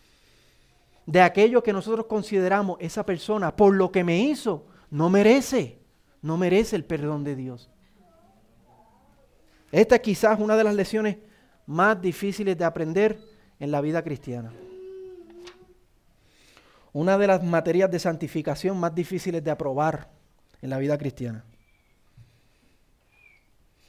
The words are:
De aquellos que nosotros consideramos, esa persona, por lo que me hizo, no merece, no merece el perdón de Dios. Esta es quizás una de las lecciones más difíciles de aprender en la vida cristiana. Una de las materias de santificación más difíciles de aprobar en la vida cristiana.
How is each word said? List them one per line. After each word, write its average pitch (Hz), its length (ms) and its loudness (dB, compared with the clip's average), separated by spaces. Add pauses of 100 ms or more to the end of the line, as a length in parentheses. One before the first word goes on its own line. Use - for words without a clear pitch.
(1040)
De 165 160 4
aquellos 214 420 4
que 220 120 0
nosotros 220 320 -4
consideramos, 196 720 -2
esa 185 240 -6
persona, 196 500 -4
por 202 200 8
lo 185 180 2
que 185 120 2
me 175 160 2
hizo, 240 440 -2 (260)
no 156 200 0
merece, 214 680 4 (420)
no 160 160 -4
merece 185 380 2
el 151 100 -6
perdón 147 380 -6
de 143 120 -8
Dios. 127 320 -12 (2000)
Esta 220 260 6
es 233 40 4
quizás 214 400 2
una 214 160 2
de 220 80 4
las 208 100 0
lecciones 208 440 -2 (480)
más 180 340 0
difíciles 190 580 -4
de 175 60 -2
aprender 175 560 0 (400)
en 143 100 -6
la 143 100 0
vida 156 220 -2
cristiana. 120 500 -10 (2500)
Una 175 240 2
de 202 120 2
las 185 160 2
materias 170 440 2
de 175 120 -4
santificación 160 760 -4
más 170 160 -2
difíciles 170 520 -6
de 156 80 -2
aprobar 147 580 -4 (500)
en 131 100 -10
la 131 80 -4
vida 143 200 -2
cristiana. 123 460 -10 (2500)